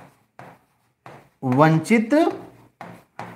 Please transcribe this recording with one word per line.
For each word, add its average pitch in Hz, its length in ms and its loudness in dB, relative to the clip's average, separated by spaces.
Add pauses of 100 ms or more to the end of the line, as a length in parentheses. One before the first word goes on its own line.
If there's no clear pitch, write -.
(1400)
वंचित 156 680 2 (1200)